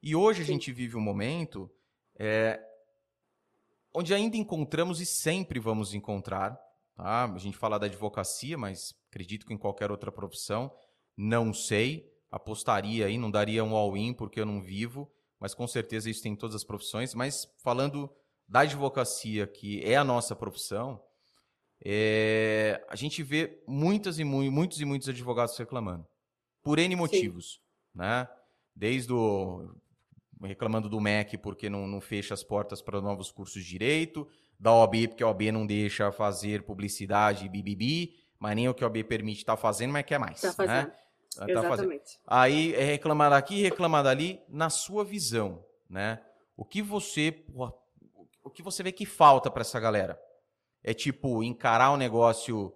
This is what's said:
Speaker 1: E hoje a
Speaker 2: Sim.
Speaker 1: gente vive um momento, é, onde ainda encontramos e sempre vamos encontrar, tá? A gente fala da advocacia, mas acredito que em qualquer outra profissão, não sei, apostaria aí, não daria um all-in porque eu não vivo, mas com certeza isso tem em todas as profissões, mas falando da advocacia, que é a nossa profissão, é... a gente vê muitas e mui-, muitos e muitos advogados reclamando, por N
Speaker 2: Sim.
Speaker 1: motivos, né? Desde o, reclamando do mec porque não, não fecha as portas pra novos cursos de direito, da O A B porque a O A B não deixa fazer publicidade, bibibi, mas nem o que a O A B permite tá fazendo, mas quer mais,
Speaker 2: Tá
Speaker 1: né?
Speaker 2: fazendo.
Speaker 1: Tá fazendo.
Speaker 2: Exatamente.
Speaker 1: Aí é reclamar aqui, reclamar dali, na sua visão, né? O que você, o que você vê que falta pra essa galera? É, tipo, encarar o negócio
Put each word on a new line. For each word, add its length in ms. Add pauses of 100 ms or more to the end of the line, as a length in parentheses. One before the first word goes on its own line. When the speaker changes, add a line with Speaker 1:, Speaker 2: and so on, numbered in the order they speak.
Speaker 1:
E 140
hoje 260
a 40
Speaker 2:
Sim. 80
Speaker 1:
gente 180
vive 240
um 60
momento, 680 (480)
é, 460 (1300)
onde 200
ainda 240
encontramos 640
e 40
sempre 540
vamos 340
encontrar, 640 (380)
tá? 300
A 120
gente 200
fala 200
da 100
advocacia, 720
mas 380 (140)
acredito 360
que 80
em 40
qualquer 340
outra 220
profissão, 600 (440)
não 360
sei, 560 (220)
apostaria 760
aí, 100
não 120
daria 360
um 100
all-in 380
porque 260
eu 60
não 160
vivo, 500 (280)
mas 140
com 140
certeza 420
isso 140
tem 80
em 60
todas 180
as 80
profissões, 500
mas 320 (160)
falando 480 (380)
da 140
advocacia, 840
que 380
é 140
a 60
nossa 320
profissão, 680 (840)
é... 1000
a 80
gente 260
vê 460
muitas 500
e 60
mui-, 260
muitos 300
e 60
muitos 240
advogados 480
reclamando, 500 (560)
por 160
N 160
Speaker 2:
Sim. 40
Speaker 1:
motivos, 640 (320)
né? 320 (480)
Desde 380
o, 640 (680)
reclamando 460
do 140
mec 360
porque 320
não, 160
não 140
fecha 340
as 80
portas 400
pra 200
novos 320
cursos 280
de 80
direito, 560 (320)
da 160
O 80
A 60
B 220
porque 140
a 40
O 40
A 20
B 180
não 160
deixa 460
fazer 500
publicidade, 840
bibibi, 640 (240)
mas 160
nem 140
o 40
que 100
a 40
O 20
A 40
B 100
permite 400
tá 140
fazendo, 340
mas 140
quer 140
mais, 200
Speaker 2:
Tá 80
Speaker 1:
né? 60
Speaker 2:
fazendo. 500 (320)
Speaker 1:
Tá 120
fazendo. 440
Speaker 2:
Exatamente. 360
Speaker 1:
Aí 480
é 80
reclamar 500
aqui, 260
reclamar 440
dali, 440
na 220
sua 340
visão, 600 (240)
né? 340 (320)
O 80
que 160
você, 640 (1000)
o 80
que 100
você 220
vê 80
que 120
falta 460
pra 120
essa 180
galera? 380 (640)
É, 100
tipo, 480
encarar 480
o 80
negócio 800